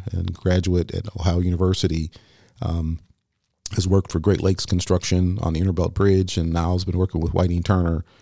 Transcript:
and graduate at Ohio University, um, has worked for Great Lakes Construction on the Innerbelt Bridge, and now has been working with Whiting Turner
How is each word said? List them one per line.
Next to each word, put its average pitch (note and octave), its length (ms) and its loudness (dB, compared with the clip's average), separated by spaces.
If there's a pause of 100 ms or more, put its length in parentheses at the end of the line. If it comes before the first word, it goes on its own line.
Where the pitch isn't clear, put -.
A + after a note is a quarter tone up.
(120)
and F2 220 -4
graduate F2+ 640 0
at - 200 -6
Ohio E2+ 260 0
University, F2 680 0 (520)
um, E2 380 -4 (760)
has F#2+ 120 -2
worked F#2 240 2
for E2+ 80 -2
Great F#2 220 2
Lakes F#2 240 0
Construction F2+ 760 0
on E2 140 -2
the D#2+ 80 0
Innerbelt F2 320 0
Bridge, F#2+ 440 2
and E2 140 0
now E2+ 220 0
has F2+ 120 -2
been F2+ 120 -4
working F2+ 240 0
with E2 140 -2
Whiting F2 260 2
Turner E2+ 420 0 (180)